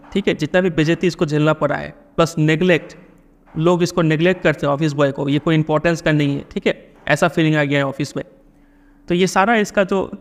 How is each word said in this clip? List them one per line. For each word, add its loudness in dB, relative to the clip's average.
ठीक -2
है, 2
जितना -2
भी 0
बेइज्जती 0
इसको -2
झेलना 2
पड़ा -2
है, -10
प्लस 0
नेगलेक्ट, 2
लोग 2
इसको 0
नेगलेक्ट 0
करते 0
हैं 2
ऑफिस -2
बॉय 2
को, -4
ये 2
कोई 0
इंपॉर्टेंस 0
का 0
नहीं 0
है, -8
ठीक -4
है, -4
ऐसा 2
फीलिंग 2
आ 2
गया 0
है 0
ऑफिस -6
में। -6
तो 0
ये 2
सारा 2
इसका 0
जो -2